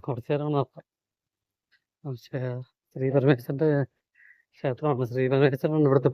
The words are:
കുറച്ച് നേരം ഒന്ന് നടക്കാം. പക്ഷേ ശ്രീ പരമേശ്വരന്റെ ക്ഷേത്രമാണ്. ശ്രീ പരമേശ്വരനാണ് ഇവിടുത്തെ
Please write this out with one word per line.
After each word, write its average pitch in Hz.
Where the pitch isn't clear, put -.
കുറച്ച് 120
നേരം 147
ഒന്ന് 147
നടക്കാം. -
പക്ഷേ 131
ശ്രീ 131
പരമേശ്വരന്റെ 139
ക്ഷേത്രമാണ്. 131
ശ്രീ 127
പരമേശ്വരനാണ് 143
ഇവിടുത്തെ 135